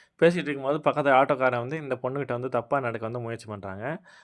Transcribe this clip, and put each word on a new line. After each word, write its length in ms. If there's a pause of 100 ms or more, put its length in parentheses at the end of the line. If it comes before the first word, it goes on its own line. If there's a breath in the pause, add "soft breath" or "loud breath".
(220 loud breath)
பேசிட்டு 140
இருக்கும்போது 460
பக்கத்து 300
ஆட்டோக்காரன் 460
வந்து 240
இந்த 140
பொண்ணுகிட்ட 320
வந்து 220
தப்பா 300
நடக்க 260
வந்து 140
முயற்சி 260
பண்றாங்க. 560 (220 loud breath)